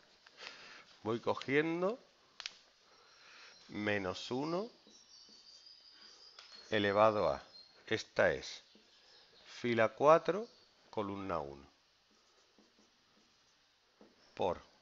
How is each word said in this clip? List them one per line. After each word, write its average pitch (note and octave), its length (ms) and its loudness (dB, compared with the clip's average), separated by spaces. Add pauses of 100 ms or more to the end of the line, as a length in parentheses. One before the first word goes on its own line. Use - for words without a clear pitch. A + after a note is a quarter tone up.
(1040)
Voy A2 180 -2
cogiendo E3 800 0 (1700)
menos G2+ 600 -4
uno E3 400 -4 (2000)
elevado G#2 580 4
a, C#2 140 -2 (440)
esta G#2+ 460 2
es - 300 -8 (1000)
fila A2+ 300 4
cuatro, E3 580 4 (420)
columna G2 480 -4
uno, C#2 280 -8 (2750)
por F2 260 0 (220)